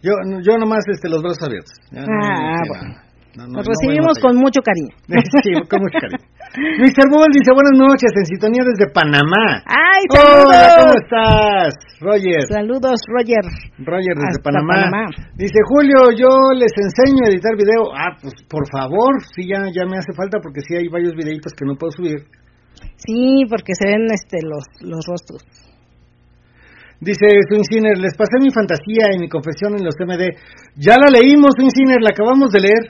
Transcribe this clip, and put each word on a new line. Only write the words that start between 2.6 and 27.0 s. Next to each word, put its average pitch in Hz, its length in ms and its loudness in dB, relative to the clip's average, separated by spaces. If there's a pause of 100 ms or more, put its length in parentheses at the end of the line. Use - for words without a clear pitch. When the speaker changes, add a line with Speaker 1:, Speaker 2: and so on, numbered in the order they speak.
Speaker 1:
sí, 147 80 -12
Speaker 2:
bueno. - 160 -14
Speaker 1:
no, - 0 -
no, - 80 -20 (400)
Speaker 2:
Nos - 0 -
Speaker 1:
no, 247 80 -20
no 247 160 -16
voy 196 80 -8
Speaker 2:
recibimos 277 400 -2
Speaker 1:
más 294 80 0
allá. 220 80 -4
Speaker 2:
con 247 160 4
mucho 269 240 0
cariño. 165 280 -4 (120)
Speaker 1:
<laughs> - 400 0
Sí, 202 60 0 (180)
con 202 160 -2
mucho 247 160 -4
cariño. - 240 -12 (560)
Mister 269 240 4
Bull 302 240 4
dice, 254 240 4
"Buenas 277 240 4
noches, 262 400 4
en 196 80 0
sintonía 214 400 -2
desde 202 240 0
Panamá." 160 720 0
Speaker 2:
¡Ay, 359 480 0
Speaker 1:
Hola, 285 480 6
Speaker 2:
saludos! 339 240 8
Speaker 1:
¿cómo 254 120 6 (120)
estás, 214 640 0 (300)
Roger? 185 480 -2
Speaker 2:
Saludos, 233 480 -4 (160)
Roger. 233 320 -2 (320)
Speaker 1:
Roger, 175 400 -6
desde 147 240 -6
Speaker 2:
Hasta - 0 -
Speaker 1:
Panamá. 147 320 -2 (160)
Speaker 2:
Panamá. 202 140 -6 (340)
Speaker 1:
Dice, 196 220 -2 (100)
"Julio, 269 480 4
yo 254 160 4 (240)
les 240 240 0
enseño 254 400 0
a 226 80 2
editar 196 240 -2
video." 208 400 -2
Ah, 147 260 -10
pues, 131 140 -16 (160)
por 151 240 -6
favor, 196 480 -2 (160)
sí, 180 160 -12
ya, 196 160 -6
ya 180 160 -8
me 185 160 -8
hace 180 160 -14
falta, 196 240 -8
porque 143 240 -14
sí 170 160 -10
hay 170 80 -6
varios 175 240 -4
videitos 156 400 -10
que - 100 -16
no 139 140 -6
puedo 165 160 -10
subir. 151 320 -8 (720)
Speaker 2:
Sí, 254 500 0
porque 196 300 -8
se 202 80 -4
ven, 214 240 -2
este, 190 320 -8
los, 151 240 -12 (160)
los 165 240 -14
rostros. - 400 -12 (1600)